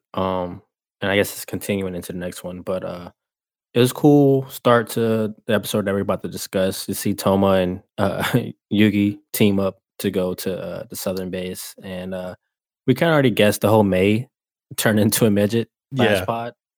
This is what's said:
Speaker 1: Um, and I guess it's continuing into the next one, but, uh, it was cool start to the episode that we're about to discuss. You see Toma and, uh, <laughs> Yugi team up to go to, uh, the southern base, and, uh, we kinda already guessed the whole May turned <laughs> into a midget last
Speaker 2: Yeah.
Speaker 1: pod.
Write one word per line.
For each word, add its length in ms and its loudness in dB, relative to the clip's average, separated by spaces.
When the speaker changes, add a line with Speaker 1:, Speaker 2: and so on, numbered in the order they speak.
Speaker 1:
Um, 480 -4
and 100 -2
I 60 2
guess 160 2
it's 140 -14
continuing 500 -6
into 160 -10
the 80 -10
next 240 -10
one, 180 -12
but, 220 -6
uh, 280 -12
it 60 2
was 140 2
cool 560 4
start 400 2
to 440 -2
the 60 0
episode 320 -2
that 80 0
we're 80 0
about 220 -4
to 40 -6
discuss. 640 -4
You 40 -4
see 200 -4
Toma 400 2
and, 280 0
uh, 260 -4
<laughs> 500 -4
Yugi 460 4
team 260 4
up 220 -2
to 120 -2
go 220 -2
to, 280 -8
uh, 280 -10
the 80 -14
southern 320 -6
base, 520 -10
and, 320 -10
uh, 220 -10
we 80 6
kinda 180 2
already 180 4
guessed 300 2
the 80 2
whole 140 6
May 440 2
turned 240 2
<laughs> 0 -
into 260 2
a 60 4
midget 380 0
last 160 2
Speaker 2:
Yeah. 60 -6
Speaker 1:
pod. 280 -6